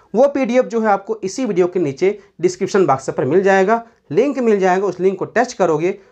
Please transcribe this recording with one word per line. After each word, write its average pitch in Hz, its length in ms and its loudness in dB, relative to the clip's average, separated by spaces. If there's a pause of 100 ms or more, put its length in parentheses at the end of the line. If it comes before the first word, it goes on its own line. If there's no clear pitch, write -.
(140)
वो 254 140 4
पीडीएफ़ 254 380 0
जो 220 160 -4
है 220 60 0
आपको 202 360 -2
इसी 226 220 -6
वीडियो 185 220 2
के 180 120 -4
नीचे 180 380 -2 (240)
डिस्क्रिप्शन 180 440 0
बॉक्स 135 240 0
पर 160 160 -4
मिल 165 180 2
जाएगा, 196 400 2 (280)
लिंक 262 280 0
मिल 220 200 2
जाएगा, 190 260 2
उस 185 140 -4
लिंक 185 200 0
को 165 80 -8
टच 247 260 -2
करोगे, 170 440 0 (140)